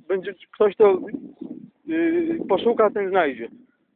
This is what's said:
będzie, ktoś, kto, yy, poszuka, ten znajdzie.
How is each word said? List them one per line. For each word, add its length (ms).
będzie, 260
ktoś, 220
kto, 240
yy, 520
poszuka, 420
ten 180
znajdzie. 400